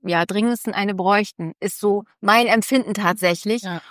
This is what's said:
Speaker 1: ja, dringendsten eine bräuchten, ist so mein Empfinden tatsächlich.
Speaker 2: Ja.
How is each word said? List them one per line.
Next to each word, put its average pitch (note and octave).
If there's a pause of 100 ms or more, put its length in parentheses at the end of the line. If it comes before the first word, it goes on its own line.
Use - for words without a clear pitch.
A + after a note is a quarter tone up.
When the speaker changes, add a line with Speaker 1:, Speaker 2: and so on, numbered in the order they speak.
Speaker 1:
ja, E3+
dringendsten A3+
eine G3+
bräuchten, F#3
ist -
so G3+ (160)
mein A3+
Empfinden A3
tatsächlich. G3+
Speaker 2:
Ja. F3 (100)